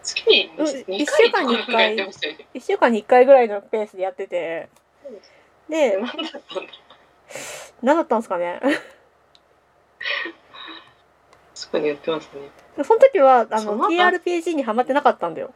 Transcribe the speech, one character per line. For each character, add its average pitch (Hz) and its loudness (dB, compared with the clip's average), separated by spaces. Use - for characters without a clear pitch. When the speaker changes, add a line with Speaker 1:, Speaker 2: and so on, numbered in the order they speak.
Speaker 1:
月 - -8
に 269 2
Speaker 2:
う 294 -2
ん、 - 0
Speaker 1:
二 202 -4
回 466 2
と 427 -2
か 359 0
Speaker 2:
一 - -2
週 - -2
間 - -
に 233 0
一 226 -6
回、 226 2
Speaker 1:
や 214 -2
っ - -4
て 196 -4
ま 196 -14
し - -20
た - -8
よ 156 -10
ね。 - -20
Speaker 2:
一 247 -14
週 392 -2
間 269 2
に 220 0
一 208 -10
回 254 6
ぐ 269 6
ら 262 8
い 233 0
の 202 -6
ペ 214 -6
ー 208 -8
ス - -20
で 185 -6
や 190 -4
っ 185 -20
て 196 -10
て。 165 -8
Speaker 1:
そ 285 -18
う 240 -18
で 190 -20
す。 - -20
Speaker 2:
で、 285 0
Speaker 1:
何 220 -4
だ 247 -10
っ - -14
た - -14
ん - -10
だ 320 -10
ろ 190 -6
う。 - -16
Speaker 2:
何 277 2
だ 330 0
っ - -6
た 226 0
ん 220 -4
す - -16
か 185 -4
ね。 175 -6
Speaker 1:
確 - -14
か 170 -2
に 151 -2
や 147 -2
っ - -20
て 165 -6
ま 156 -6
す - -20
ね。 143 -12
Speaker 2:
そ 440 2
の 453 4
時 539 8
は、 254 6
あ 214 -6
の、 220 0
Speaker 1:
そ 208 -4
の 262 -2
後、 349 0
Speaker 2:
テ 330 0
ィ - 0
ー 359 4
ア 359 6
ー - 2
ル 359 -4
ピ 349 -4
ー 339 -4
ジ 349 -6
ー 320 -4
に 277 -2
ハ 220 -4
マ 247 0
っ - 0
て 254 -4
な 277 2
か 254 4
っ 226 -4
た 170 -6
ん 160 -10
だ - -10
よ。 - -12